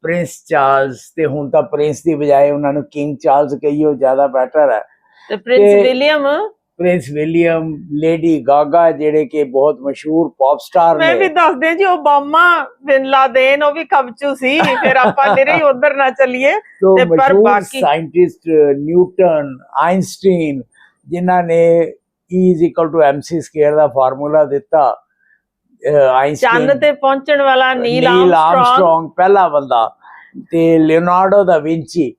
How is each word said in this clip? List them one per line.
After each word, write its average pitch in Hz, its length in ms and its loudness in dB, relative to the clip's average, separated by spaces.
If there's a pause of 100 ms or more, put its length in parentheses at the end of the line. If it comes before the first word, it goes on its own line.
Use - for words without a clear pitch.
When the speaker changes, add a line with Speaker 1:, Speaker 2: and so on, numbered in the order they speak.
Speaker 1:
ਪ੍ਰਿੰਸ 165 280 -8 (180)
ਚਾਰਲਸ, 135 500 0 (180)
ਤੇ 160 100 -4
ਹੁਣ 143 240 -6
ਤਾਂ 151 120 0
ਪ੍ਰਿੰਸ 147 400 -4
ਦੀ 165 120 -2
ਬਜਾਏ 143 360 2
ਉਹਨਾਂ 143 220 -2
ਨੂੰ 147 100 -4 (100)
ਕਿੰਗ 147 240 -6
ਚਾਰਲਸ 143 380 0
ਕਹੀਏ, 147 300 -2
ਉਹ 151 100 0
ਜ਼ਿਆਦਾ 131 320 0
ਬੈਟਰ 131 460 0
ਹੈ। - 80 -2 (480)
Speaker 2:
ਤੇ 214 80 -6
ਪ੍ਰਿੰਸ 233 240 0
Speaker 1:
ਤੇ 202 220 4
Speaker 2:
ਵਿਲੀਅਮ? 277 440 0 (500)
Speaker 1:
ਪ੍ਰਿੰਸ 175 360 -2
ਵਿਲੀਅਮ, 160 640 -2 (180)
ਲੇਡੀ 160 480 -2
ਗਾਗਾ, 139 500 2
ਜਿਹੜੇ 151 340 -2
ਕਿ 147 200 -4
ਬਹੁਤ 135 360 -2
ਮਸ਼ਹੂਰ 151 480 -4
ਪੌਪ 139 320 -2
ਸਟਾਰ 165 380 0
Speaker 2:
ਮੈਂ 320 160 0
Speaker 1:
ਨੇ। 370 60 -2
Speaker 2:
ਵੀ 381 80 0
ਦੱਸ 330 280 0
ਦਿਆਂ 320 180 -2
ਜੀ, 381 100 -2
ਓਬਾਮਾ, 302 800 0 (200)
ਬਿਨ 269 180 0
ਲਾਦੇਨ, 269 580 2
ਉਹ 294 100 0
ਵੀ 320 120 -8
ਖਪਚੂ 269 500 -4
ਸੀ। 269 260 -2
ਫਿਰ 392 360 0
ਆਪਾਂ 262 380 2
ਨਿਰੇ 269 220 0
ਹੀ 320 60 -2
Speaker 1:
<laughs> 294 80 2
Speaker 2:
ਉੱਧਰ 269 260 0
ਨਾ 269 140 0
ਚੱਲੀਏ। 262 420 0 (280)
Speaker 1:
ਤੋ 190 160 4
Speaker 2:
ਤੇ 170 80 4
ਪਰ 165 120 0
Speaker 1:
ਮਸ਼ਹੂਰ 185 280 4
Speaker 2:
ਬਾਕੀ 202 360 -2
Speaker 1:
ਸਾਇੰਟਿਸਟ, 160 680 -2 (300)
ਨਿਊਟਨ, 160 800 0 (260)
ਆਈਨਸਟੀਨ, 170 800 -2 (440)
ਜਿਨ੍ਹਾਂ 180 360 -2
ਨੇ 165 500 2 (380)
E 185 200 0
is 165 120 0
equal 165 280 -2
to 165 140 -2
M 143 160 2
C 165 180 -8
square 151 380 -2
ਦਾ 151 120 2
ਫਾਰਮੂਲਾ 135 560 0
ਦਿੱਤਾ, 143 380 -2 (1000)
ਅਹ, 139 260 2
ਆਈਨਸਟਾਈਨ, 151 600 0
Speaker 2:
ਚੰਦ 269 120 0
ਤੇ 294 120 0
ਪਹੁੰਚਣ 277 500 -2
ਵਾਲਾ 262 320 0
ਨੀਲ 247 300 -2
Speaker 1:
ਨੀਲ - 20 2
Speaker 2:
ਆਰਮਸਟਰਾਂਗ। 180 280 2
Speaker 1:
ਆਰਮਸਟਰਾਂਗ 165 840 2
ਪਹਿਲਾ 185 320 2
ਬੰਦਾ, 131 480 -2 (540)
ਤੇ 165 280 2
ਲਿਓਨਾਰਡੋ 180 680 2
ਦਾ 180 140 2
ਵਿੰਚੀ 156 600 -4